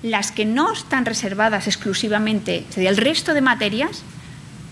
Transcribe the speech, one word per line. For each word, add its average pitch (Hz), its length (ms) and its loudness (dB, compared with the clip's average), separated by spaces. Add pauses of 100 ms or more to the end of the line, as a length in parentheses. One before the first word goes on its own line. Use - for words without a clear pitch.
Las 220 280 -2
que 214 140 0
no 277 260 2
están 277 340 0
reservadas 214 600 0
exclusivamente, 208 920 0
es - 80 -12
decir, 185 200 0
el 196 100 4
resto 311 360 2
de 294 80 4
materias, 240 600 0 (680)